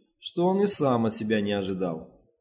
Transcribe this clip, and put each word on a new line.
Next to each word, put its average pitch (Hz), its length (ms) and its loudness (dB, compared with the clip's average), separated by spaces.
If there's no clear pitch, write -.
что - 280 -2
он 190 160 2
и 202 40 2
сам 131 380 2
от 110 100 0
себя 107 280 0
не 101 100 0
ожидал. 92 720 -4